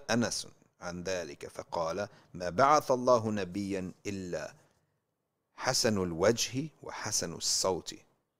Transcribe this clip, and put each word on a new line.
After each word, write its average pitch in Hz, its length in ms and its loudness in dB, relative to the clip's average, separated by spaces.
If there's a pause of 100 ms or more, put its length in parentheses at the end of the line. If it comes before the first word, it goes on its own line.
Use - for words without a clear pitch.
(120)
أنس 113 360 0 (340)
عن 87 220 -8
ذلك 87 440 -4
فقال: 87 600 -4 (260)
"ما 90 160 -4
بعث 139 420 4
الله 123 400 4
نبيا 95 600 -2 (140)
إلا 90 480 -6 (1000)
حسن 110 480 2
الوجه 113 680 2 (140)
وحسن 90 500 -4
الصوت." - 600 0 (460)